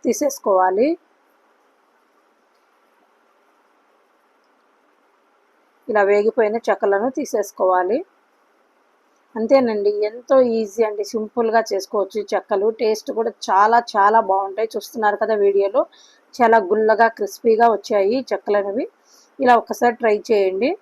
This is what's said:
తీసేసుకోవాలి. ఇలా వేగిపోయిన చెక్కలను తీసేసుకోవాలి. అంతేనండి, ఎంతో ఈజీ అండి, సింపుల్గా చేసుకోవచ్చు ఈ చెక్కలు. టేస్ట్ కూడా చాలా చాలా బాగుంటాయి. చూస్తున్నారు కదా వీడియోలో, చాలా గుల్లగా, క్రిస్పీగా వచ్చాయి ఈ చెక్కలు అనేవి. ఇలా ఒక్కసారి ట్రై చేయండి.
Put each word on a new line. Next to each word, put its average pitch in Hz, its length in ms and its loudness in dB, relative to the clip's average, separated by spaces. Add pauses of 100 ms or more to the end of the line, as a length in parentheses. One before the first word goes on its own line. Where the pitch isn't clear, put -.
తీసేసుకోవాలి. 208 840 0 (4000)
ఇలా 214 140 2 (100)
వేగిపోయిన 214 460 0 (100)
చెక్కలను 202 400 0 (100)
తీసేసుకోవాలి. 202 800 -2 (1400)
అంతేనండి, 220 560 0 (180)
ఎంతో 247 260 -2 (240)
ఈజీ 220 280 -4
అండి, 208 240 -6
సింపుల్గా 226 500 -2 (100)
చేసుకోవచ్చు 196 500 -4
ఈ 202 100 -10
చెక్కలు. 208 360 -2 (120)
టేస్ట్ 220 380 -4
కూడా 226 140 -4 (160)
చాలా 220 320 4 (140)
చాలా 214 260 4 (120)
బాగుంటాయి. 196 440 -2
చూస్తున్నారు 208 460 -4
కదా 220 220 0
వీడియోలో, 202 380 2 (520)
చాలా 226 240 4 (140)
గుల్లగా, 214 360 2 (100)
క్రిస్పీగా 220 580 0
వచ్చాయి 202 440 -2
ఈ 254 120 -8
చెక్కలు 202 300 -2
అనేవి. 202 240 -6 (540)
ఇలా 247 220 4
ఒక్కసారి 233 400 -2
ట్రై 214 160 2 (140)
చేయండి. 202 400 0 (100)